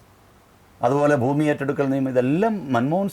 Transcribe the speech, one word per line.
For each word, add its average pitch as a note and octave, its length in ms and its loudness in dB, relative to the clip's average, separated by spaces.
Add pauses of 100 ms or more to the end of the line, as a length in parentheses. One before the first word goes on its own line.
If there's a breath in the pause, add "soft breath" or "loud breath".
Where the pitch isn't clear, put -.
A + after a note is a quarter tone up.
(880)
അതുപോലെ D3 360 2
ഭൂമി C#3+ 280 0
ഏറ്റെടുക്കൽ C#3 400 -2
നിയമം. C3+ 220 -2
ഇതെല്ലാം D3+ 400 2 (220)
മൻമോഹൻ D#3+ 380 0